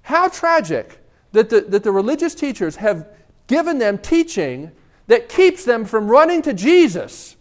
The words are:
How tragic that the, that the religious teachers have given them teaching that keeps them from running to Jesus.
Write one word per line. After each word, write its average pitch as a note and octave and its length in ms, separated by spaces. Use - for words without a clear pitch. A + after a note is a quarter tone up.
How F4 280
tragic D#4 680
that A3 200
the, A3 100
that G3 220
the G#3+ 80
religious C#4 420
teachers G3+ 440
have G3+ 300
given D#4+ 320
them G#3 220
teaching E3 720
that A#3 240
keeps F#4 340
them A#3 220
from G#3+ 220
running D#4 340
to C#4+ 120
Jesus. G#3 880